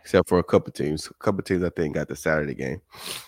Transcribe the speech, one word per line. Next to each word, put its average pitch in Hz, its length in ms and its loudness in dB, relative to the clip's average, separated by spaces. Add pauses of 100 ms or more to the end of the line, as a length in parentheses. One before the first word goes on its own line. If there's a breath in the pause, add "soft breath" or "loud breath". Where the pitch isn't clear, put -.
Except - 260 4
for 90 120 4
a 85 40 4
couple - 300 2
teams. 76 340 -4
A - 160 -20
couple 98 180 0
teams, 90 220 0
I 87 60 0
think, 78 260 -2
got 78 140 -2
the 71 80 -8
Saturday 78 380 0
game. 67 260 -6 (460 loud breath)